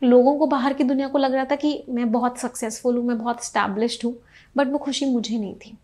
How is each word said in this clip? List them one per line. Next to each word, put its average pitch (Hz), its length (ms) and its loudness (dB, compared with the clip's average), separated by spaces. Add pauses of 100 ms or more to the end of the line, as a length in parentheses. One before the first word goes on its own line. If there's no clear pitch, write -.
लोगों 254 340 8
को, 302 100 2
बाहर 277 260 0
की 277 100 0
दुनिया 269 240 0
को 269 100 -2
लग 269 160 2
रहा 262 120 0
था 277 100 -2
कि 294 340 -2
मैं 240 220 -2
बहुत 247 260 0
successful 240 600 -4
हूँ, 240 80 -2
मैं 240 120 0
बहुत 233 220 -4
established 214 680 -2
हूँ, 240 140 -6 (380)
but 277 140 0
वो 285 60 -2
खुशी 285 280 -4
मुझे 233 320 0
नहीं 202 180 -6
थी। - 280 -20